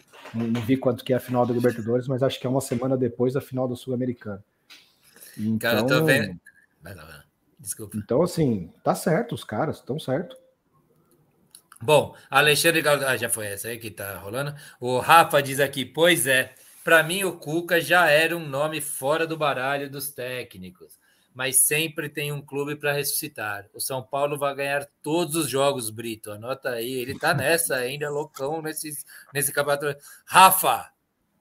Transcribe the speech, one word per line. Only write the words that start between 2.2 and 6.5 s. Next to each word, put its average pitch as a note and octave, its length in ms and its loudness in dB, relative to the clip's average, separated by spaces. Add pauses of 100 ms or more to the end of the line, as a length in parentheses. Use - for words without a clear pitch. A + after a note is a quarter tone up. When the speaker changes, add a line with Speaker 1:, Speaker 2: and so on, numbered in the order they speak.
Speaker 1:
acho C3 180 0
que - 60 -6
é B2 40 -2
uma C3+ 120 0
semana C3 340 -2
depois B2 380 0
da C#3 80 0
final B2+ 260 -4
da B2 80 -4
Sul-Americana. A#2+ 680 -6 (1160)
Speaker 2:
Cara, A#2 200 2
eu A2+ 60 2
tô - 100 4
Speaker 1:
Então D#3+ 100 4
Speaker 2:
vendo. G#2 340 2 (420)